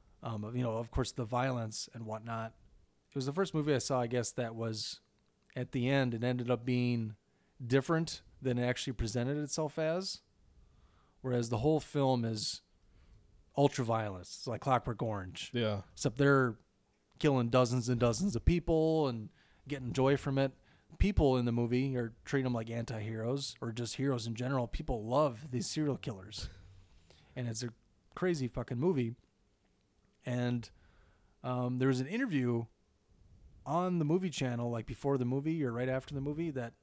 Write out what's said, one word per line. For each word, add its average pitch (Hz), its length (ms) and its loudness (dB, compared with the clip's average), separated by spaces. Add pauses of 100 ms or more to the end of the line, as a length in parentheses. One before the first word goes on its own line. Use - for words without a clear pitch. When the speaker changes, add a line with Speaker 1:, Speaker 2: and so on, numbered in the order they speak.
(220)
Speaker 1:
um, 110 220 -6
of, 117 120 -6
you 123 60 2
know, 113 140 0
of 117 140 -4
course, 131 220 0
the 127 120 -4
violence 120 720 -2
and 117 120 -10
whatnot. 113 480 -6 (560)
It - 40 -10
was 131 120 -2
the 143 60 -2
first 180 220 -2
movie 151 200 2
I 127 40 4
saw, 127 220 0
I 120 60 0
guess, 120 260 0
that 117 220 -4
was 113 460 -6 (540)
at 123 180 -6
the 123 160 2
end, 131 260 2
it 113 100 -2
ended 123 260 0
up 117 140 0
being 120 500 2 (500)
different 151 580 2 (180)
than 123 180 0
it 123 60 2
actually 123 300 -2
presented 120 420 0
itself 151 420 -4
as. 165 440 -2 (960)
Whereas 120 300 0
the 113 80 0
whole 151 200 4
film 131 460 2
is 110 380 -4 (920)
ultra 139 280 4
violence. 107 540 -4
It's - 80 -14
like 113 160 -4
Clockwork 123 400 0
Orange. 101 500 -6
Speaker 2:
Yeah. 107 300 0 (100)
Speaker 1:
Except - 240 -4
they're 135 400 4 (640)
killing 131 320 4
dozens 123 380 4
and 123 120 2
dozens 120 340 2
of 135 100 -4
people 160 640 4
and 113 200 -4 (400)
getting 127 240 -4
joy 131 240 4
from 135 220 0
it. 135 140 2 (460)
People 156 380 6
in 123 80 2
the 120 80 2
movie 123 440 2
are 117 160 -4 (120)
treating 135 200 2
them 127 100 0
like 113 160 -4
anti-heroes 117 920 -4
or 123 120 -4
just 113 240 -6
heroes 131 300 0
in 117 80 -4
general. 123 320 -2
People 123 380 -4
love 135 460 2
these 123 160 -2
serial 147 300 -2
killers. 98 520 -10 (880)
And 123 100 -4
it's 113 160 -6
a 120 60 -4 (460)
crazy 165 340 -2
fucking 123 300 -6
movie. 127 360 0 (1120)
And, 123 420 -2 (760)
um, 127 340 -2
there 131 100 4
was 127 120 4
an 131 80 -2
interview 143 560 0 (1000)
on 175 360 0
the 156 40 2
movie 180 260 2
channel, 120 420 -2
like, 113 140 -4
before 139 320 -2
the 127 60 0
movie 143 400 0
or 123 80 0
right 123 160 -2
after 131 260 -4
the 139 60 -4
movie 151 300 -4
that 120 220 -6 (100)